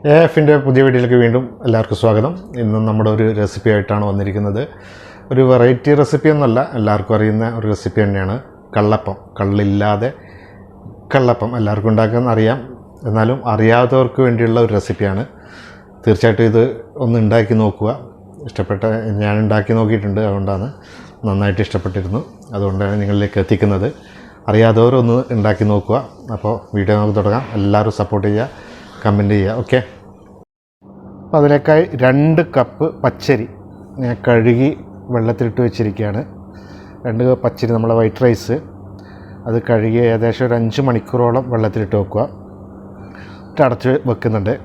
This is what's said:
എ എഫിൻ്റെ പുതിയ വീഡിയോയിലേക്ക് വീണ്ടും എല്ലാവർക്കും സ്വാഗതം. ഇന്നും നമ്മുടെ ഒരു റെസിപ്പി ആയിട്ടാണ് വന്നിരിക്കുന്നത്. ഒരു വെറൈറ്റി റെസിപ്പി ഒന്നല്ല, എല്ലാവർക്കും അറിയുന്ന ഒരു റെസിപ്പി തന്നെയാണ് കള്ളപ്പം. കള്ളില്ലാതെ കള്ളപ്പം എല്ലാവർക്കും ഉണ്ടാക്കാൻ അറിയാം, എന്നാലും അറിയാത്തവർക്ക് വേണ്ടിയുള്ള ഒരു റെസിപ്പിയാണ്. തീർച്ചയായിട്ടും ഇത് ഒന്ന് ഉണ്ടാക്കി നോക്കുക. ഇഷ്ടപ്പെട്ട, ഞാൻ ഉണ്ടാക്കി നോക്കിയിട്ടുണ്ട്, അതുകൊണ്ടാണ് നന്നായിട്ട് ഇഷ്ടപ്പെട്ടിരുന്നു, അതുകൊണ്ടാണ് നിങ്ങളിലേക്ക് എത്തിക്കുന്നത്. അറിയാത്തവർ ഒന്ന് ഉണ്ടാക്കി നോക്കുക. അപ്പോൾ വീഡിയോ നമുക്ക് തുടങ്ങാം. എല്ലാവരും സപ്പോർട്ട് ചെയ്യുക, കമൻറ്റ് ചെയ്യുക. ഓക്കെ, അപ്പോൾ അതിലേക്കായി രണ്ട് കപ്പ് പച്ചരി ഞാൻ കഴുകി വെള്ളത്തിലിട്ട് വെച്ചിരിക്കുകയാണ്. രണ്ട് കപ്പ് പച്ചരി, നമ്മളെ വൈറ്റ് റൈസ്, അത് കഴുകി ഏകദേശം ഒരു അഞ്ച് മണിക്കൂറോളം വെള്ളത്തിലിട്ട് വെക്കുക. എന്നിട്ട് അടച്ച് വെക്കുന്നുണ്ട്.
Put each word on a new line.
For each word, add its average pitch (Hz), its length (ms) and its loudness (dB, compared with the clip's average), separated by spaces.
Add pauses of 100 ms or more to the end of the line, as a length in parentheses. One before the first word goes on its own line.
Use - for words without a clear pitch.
(120)
എ 151 120 8
എഫിൻ്റെ 151 300 4 (100)
പുതിയ 135 220 4
വീഡിയോയിലേക്ക് 123 360 4
വീണ്ടും 120 220 2 (220)
എല്ലാവർക്കും 110 340 0
സ്വാഗതം. 113 320 2 (300)
ഇന്നും 110 260 0
നമ്മുടെ 107 260 2
ഒരു 110 100 0 (140)
റെസിപ്പി 104 360 -2
ആയിട്ടാണ് 104 340 0
വന്നിരിക്കുന്നത്. 101 520 -4 (720)
ഒരു 131 180 4
വെറൈറ്റി 127 400 4 (100)
റെസിപ്പി 143 340 2
ഒന്നല്ല, 127 240 2 (200)
എല്ലാവർക്കും 104 380 0
അറിയുന്ന 107 300 0 (120)
ഒരു 110 120 -6
റെസിപ്പി 104 320 -2
തന്നെയാണ് 98 320 -2 (400)
കള്ളപ്പം. 104 420 0 (220)
കള്ളില്ലാതെ 101 720 0 (1040)
കള്ളപ്പം 120 440 2
എല്ലാവർക്കും 107 340 0
ഉണ്ടാക്കാൻ 113 420 0
അറിയാം, 113 260 2 (480)
എന്നാലും 113 320 0 (140)
അറിയാത്തവർക്ക് 120 720 2
വേണ്ടിയുള്ള 117 400 2
ഒരു 107 100 -2
റെസിപ്പിയാണ്. 98 480 -2 (800)
തീർച്ചയായിട്ടും 113 460 2
ഇത് 113 120 4 (440)
ഒന്ന് 117 180 0
ഉണ്ടാക്കി 110 380 2
നോക്കുക. 107 340 -2 (540)
ഇഷ്ടപ്പെട്ട, 101 340 -6 (400)
ഞാൻ 104 180 0
ഉണ്ടാക്കി 107 380 0
നോക്കിയിട്ടുണ്ട്, 107 480 0
അതുകൊണ്ടാണ് 98 400 -4 (640)
നന്നായിട്ട് 98 360 0
ഇഷ്ടപ്പെട്ടിരുന്നു, 95 560 -6 (320)
അതുകൊണ്ടാണ് 98 480 -2
നിങ്ങളിലേക്ക് 101 420 -2
എത്തിക്കുന്നത്. 101 440 0 (640)
അറിയാത്തവർ 113 500 4
ഒന്ന് 117 160 2 (200)
ഉണ്ടാക്കി 104 360 0
നോക്കുക. 104 240 0 (380)
അപ്പോൾ 107 200 -4 (220)
വീഡിയോ 101 220 0
നമുക്ക് 104 200 0
തുടങ്ങാം. 107 240 -2 (140)
എല്ലാവരും 104 420 0
സപ്പോർട്ട് 101 300 -2
ചെയ്യുക, 110 180 -2 (560)
കമൻറ്റ് 104 360 2
ചെയ്യുക. 107 240 -2
ഓക്കെ, 127 160 2 (1500)
അപ്പോൾ 160 140 0
അതിലേക്കായി 147 440 4 (180)
രണ്ട് 147 380 4 (160)
കപ്പ് - 300 -2 (180)
പച്ചരി 120 420 0 (560)
ഞാൻ 120 100 -2 (140)
കഴുകി 120 420 4 (460)
വെള്ളത്തിലിട്ട് 117 500 -2
വെച്ചിരിക്കുകയാണ്. 104 560 -4 (840)
രണ്ട് 113 200 -2
കപ്പ് 127 180 2
പച്ചരി, 117 320 -2
നമ്മളെ 113 220 0
വൈറ്റ് 113 260 0
റൈസ്, 117 320 0 (920)
അത് 113 100 -4 (120)
കഴുകി 113 360 0
ഏകദേശം 113 440 0
ഒരു 117 100 0
അഞ്ച് 113 300 -2
മണിക്കൂറോളം 120 640 0
വെള്ളത്തിലിട്ട് 110 480 -2
വെക്കുക. 104 240 -4 (1120)
എന്നിട്ട് - 280 -4
അടച്ച് 127 280 0 (160)
വെക്കുന്നുണ്ട്. 110 440 -2 (100)